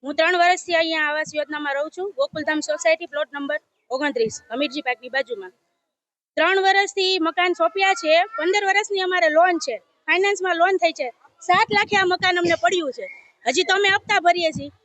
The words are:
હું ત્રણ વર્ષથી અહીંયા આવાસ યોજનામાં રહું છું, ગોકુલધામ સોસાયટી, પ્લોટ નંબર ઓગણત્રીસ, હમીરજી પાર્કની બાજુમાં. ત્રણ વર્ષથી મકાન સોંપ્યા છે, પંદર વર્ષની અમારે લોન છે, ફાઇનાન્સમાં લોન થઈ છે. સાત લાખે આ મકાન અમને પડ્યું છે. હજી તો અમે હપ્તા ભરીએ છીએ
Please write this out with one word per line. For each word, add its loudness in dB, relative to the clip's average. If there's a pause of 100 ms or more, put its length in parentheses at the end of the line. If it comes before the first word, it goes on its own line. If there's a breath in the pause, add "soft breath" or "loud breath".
હું -8
ત્રણ 2
વર્ષથી 2
અહીંયા 0
આવાસ -4
યોજનામાં -6
રહું -4
છું, -8
ગોકુલધામ -4
સોસાયટી, -2
પ્લોટ -6
નંબર -6 (300)
ઓગણત્રીસ, -4
હમીરજી -4
પાર્કની -6
બાજુમાં. -6 (880)
ત્રણ 2
વર્ષથી 0
મકાન 0
સોંપ્યા 2
છે, 2 (140)
પંદર 0
વર્ષની 0
અમારે 2
લોન 4
છે, -6
ફાઇનાન્સમાં -2
લોન 2
થઈ 2
છે. -6 (320)
સાત 4
લાખે 2
આ 4
મકાન 2
અમને 2
પડ્યું 0
છે. -12 (420)
હજી 2
તો 2
અમે 2
હપ્તા 2
ભરીએ 2
છીએ -10 (160)